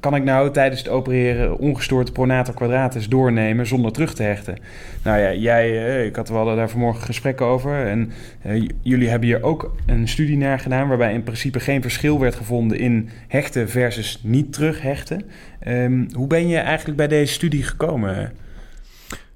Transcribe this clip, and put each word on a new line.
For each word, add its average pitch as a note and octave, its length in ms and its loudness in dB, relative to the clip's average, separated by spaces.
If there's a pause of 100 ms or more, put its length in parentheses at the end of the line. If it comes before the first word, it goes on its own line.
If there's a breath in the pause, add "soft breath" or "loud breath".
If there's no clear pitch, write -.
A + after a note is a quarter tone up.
kan C#3+ 140 0
ik C#3 100 2
nou C3+ 280 4
tijdens C3+ 280 2
het - 100 -8
opereren B2 680 2
ongestoord C3 540 0
pronator B2+ 420 2
quadratus B2 540 0
doornemen A#2 580 4
zonder A#2 260 2
terug D#3 220 -2
te - 80 -4
hechten? G2+ 360 -2 (460 loud breath)
Nou G#2+ 140 4
ja, G2 160 4
jij, A2+ 520 2
eh, B2 200 0
ik G#2+ 100 -6
had, A2 120 -6
we A2+ 60 -4
hadden A2 220 2
daar A2+ 140 0
vanmorgen A2+ 320 0
gesprekken C3 440 -2
over. C3 400 0
En, A2 240 0 (320 loud breath)
eh, G#2 200 -2
j-, - 80 -2 (120)
jullie B2+ 260 2
hebben A#2 200 2
hier A#2 140 2
ook D#3 320 -2 (120)
een A#2 220 4
studie D3+ 280 0
naar C#3 220 2
gedaan C3 300 0
waarbij A#2+ 260 2
in A#2 80 -2
principe A#2+ 380 -4
geen C#3 220 0
verschil D3 380 0
werd B2+ 140 2
gevonden A2+ 440 0
in A2+ 300 2 (200 loud breath)
hechten C3 400 0
versus A2+ 540 -2
niet B2+ 300 2
terughechten. D3+ 720 -4 (380 loud breath)
Ehm, B2 440 0 (100)
hoe B2+ 120 -4
ben E3 220 2
je E3+ 100 2
eigenlijk D3+ 380 -2
bij D3 120 2
deze D3 240 2
studie D3 300 0
gekomen? G#2+ 680 -2 (1040 loud breath)